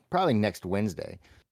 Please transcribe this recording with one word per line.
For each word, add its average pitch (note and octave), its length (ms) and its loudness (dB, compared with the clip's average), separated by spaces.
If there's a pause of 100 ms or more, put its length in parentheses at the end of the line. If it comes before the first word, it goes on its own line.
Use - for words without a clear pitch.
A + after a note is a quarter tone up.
probably F3 240 2
next G#2 320 0
Wednesday. G2 540 -4 (320)